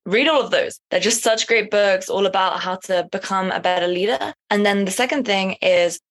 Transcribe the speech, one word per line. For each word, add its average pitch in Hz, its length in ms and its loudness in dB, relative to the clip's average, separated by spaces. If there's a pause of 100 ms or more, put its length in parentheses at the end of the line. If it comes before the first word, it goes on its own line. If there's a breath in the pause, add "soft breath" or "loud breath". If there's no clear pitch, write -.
read 226 240 2
all 294 140 2
of 190 80 -6
those. - 300 -2 (100)
They're 185 100 0
just 208 220 0
such 226 240 0
great 214 240 0
books 196 380 2
all 196 180 0
about 185 340 0
how 185 240 -4
to 175 280 -2
become 190 400 -2
a - 80 -2
better 180 280 0
leader. 202 460 -2 (160)
And 208 140 2
then 202 200 2
the 190 60 -2
second 254 340 -2
thing 190 360 -2
is, 175 400 2 (100)